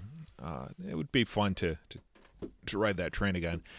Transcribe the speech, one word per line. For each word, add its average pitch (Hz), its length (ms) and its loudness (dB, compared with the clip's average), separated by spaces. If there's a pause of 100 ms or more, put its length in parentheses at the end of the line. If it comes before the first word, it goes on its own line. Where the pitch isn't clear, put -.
(400)
uh, 65 280 -8 (200)
it - 60 -6
would 78 180 -4
be 123 120 6
fun 101 320 4
to, 82 240 0 (100)
to, - 100 -14 (680)
to 104 100 0
ride 101 200 4
that 87 140 0
train 98 240 2
again, 85 280 0 (160)